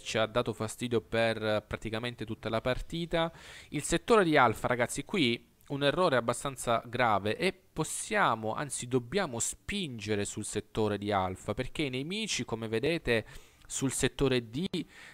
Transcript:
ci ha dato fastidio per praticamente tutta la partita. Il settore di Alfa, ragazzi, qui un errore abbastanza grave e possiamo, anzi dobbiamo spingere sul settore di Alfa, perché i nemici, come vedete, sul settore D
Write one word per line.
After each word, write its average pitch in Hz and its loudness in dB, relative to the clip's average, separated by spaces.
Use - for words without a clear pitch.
ci - -2
ha 110 4
dato 120 -2
fastidio 113 -2
per 110 0
praticamente 113 -6
tutta 110 -6
la 113 0
partita. 165 -2
Il 147 -4
settore 202 4
di 156 4
Alfa, 120 6
ragazzi, 123 0
qui 120 2
un 143 -2
errore 143 4
abbastanza 120 0
grave 113 2
e 190 0
possiamo, 123 0
anzi 131 -6
dobbiamo 127 0
spingere 110 -4
sul - -6
settore 104 0
di 101 -2
Alfa, 95 0
perché 127 -4
i 139 -2
nemici, 156 -4
come 113 -6
vedete, 117 2
sul - -2
settore 127 2
D 143 -4